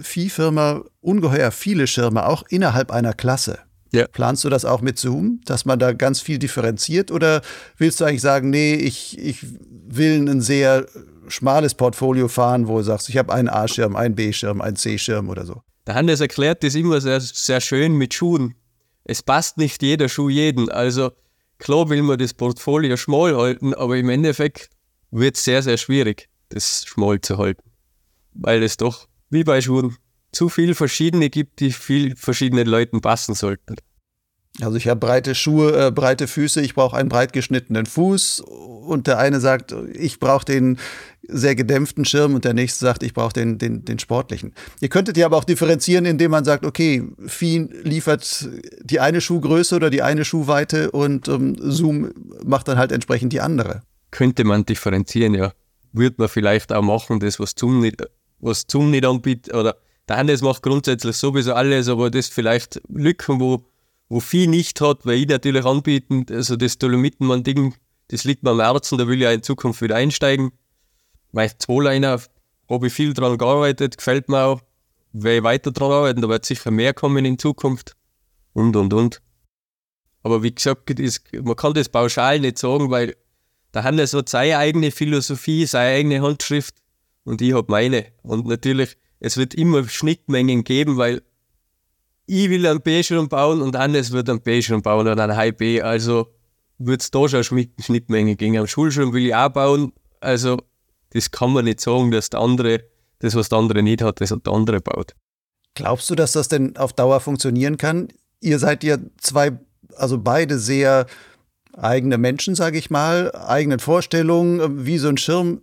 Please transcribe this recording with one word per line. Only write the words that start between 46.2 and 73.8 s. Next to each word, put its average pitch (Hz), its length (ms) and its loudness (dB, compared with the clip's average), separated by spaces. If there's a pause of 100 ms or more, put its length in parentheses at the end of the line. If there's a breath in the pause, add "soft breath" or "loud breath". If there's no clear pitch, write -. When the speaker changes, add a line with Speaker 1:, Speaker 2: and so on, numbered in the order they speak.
Speaker 1:
man 156 140 2
sagt, 143 200 2
"Okay, 151 380 0 (240)
Fien 165 440 -2 (120)
liefert 151 640 -2 (340)
die 131 180 -2
eine 156 200 2
Schuhgröße 165 540 2
oder 160 160 2
die 135 120 0
eine 151 220 0
Schuhweite 151 640 0
und, 143 380 -2
ähm, 135 300 0
Zoom 147 540 0 (320)
macht 135 240 -2
dann 131 100 0
halt 127 140 2
entsprechend 123 400 -2
die 131 80 -2
andere." 120 420 -2 (280)
Speaker 2:
Könnte 127 340 2
man 104 200 2
differenzieren, 104 720 0
ja. 98 180 0 (400)
Würde 123 260 2
man 110 100 2
vielleicht 107 440 0
auch 107 100 2
machen, 110 360 0
das, 101 220 -2
was 104 180 -6
Zoom 127 220 2
nicht, 110 160 0 (420)
was - 300 -4
Zoom 147 220 2
nicht 135 140 2
anbietet, 127 500 -2
oder 110 220 0 (320)
der 107 100 -2
Hannes 139 240 2
macht 135 200 0
grundsätzlich 131 540 -2
sowieso 135 380 0
alles, 131 340 2
aber 120 220 0
das 127 180 -2
vielleicht 117 600 -2
Lücken, 143 520 0
wo, 127 240 0 (440)
wo 117 120 -2
Vieh 175 260 2
nicht 165 340 0
hat, 147 260 0
weil 120 120 2
ich 143 100 0
natürlich 135 360 0
anbieten, 135 640 0
also 120 260 -4
das 120 220 -2
Dolomitenmann-Ding, 131 960 0 (340)
das - 160 -8
liegt 139 180 -2
mir 131 80 2
am 113 100 2
Herzen, 127 380 0
da 120 100 0
will 127 120 2
ich 123 60 4
auch 117 60 4
in 113 100 0
Zukunft 131 380 -4
wieder 110 160 0
einsteigen. 135 560 0 (800)
Mein 110 260 0
Zwei-Liner, 135 640 0 (480)
hab 123 160 -2
ich 123 80 0
viel 147 220 -2
dran 123 240 0
gearbeitet, 139 580 0